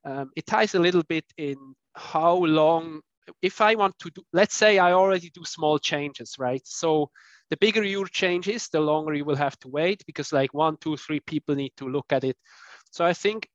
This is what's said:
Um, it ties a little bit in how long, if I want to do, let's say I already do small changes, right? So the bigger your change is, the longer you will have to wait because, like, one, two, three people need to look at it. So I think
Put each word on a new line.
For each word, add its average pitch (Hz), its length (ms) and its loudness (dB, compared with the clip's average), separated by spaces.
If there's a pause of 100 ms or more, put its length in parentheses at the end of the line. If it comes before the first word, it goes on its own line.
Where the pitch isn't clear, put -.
Um, 139 320 -10
it 160 100 -10
ties 220 300 0
a 185 40 4
little 175 240 4
bit 160 200 -4 (140)
in 143 180 -6 (400)
how 165 400 0
long, 160 640 2 (420)
if 190 200 -2
I 220 140 4
want 196 240 0
to 175 100 -14
do, - 120 -18 (120)
let's 196 240 2
say 214 200 6
I 180 140 6
already 185 380 2
do 170 160 -20
small 151 340 0
changes, 143 580 -6
right? 131 280 -4
So 156 440 0 (400)
the 156 60 -2
bigger 220 260 2
your 196 260 -4
change 180 420 -2
is, 226 180 -6
the 156 140 0
longer 156 320 0
you 147 100 -4
will 147 140 -2
have 139 220 -2
to 131 100 -20
wait 165 360 -2
because, - 280 -8
like, 135 200 0
one, 156 280 0
two, 156 160 -4
three 151 240 -6
people 151 340 -4
need 139 220 -6
to 135 100 -10
look 131 240 -6
at 135 140 0
it. 131 100 -2 (560)
So 170 140 -2
I 175 80 4
think 208 420 -4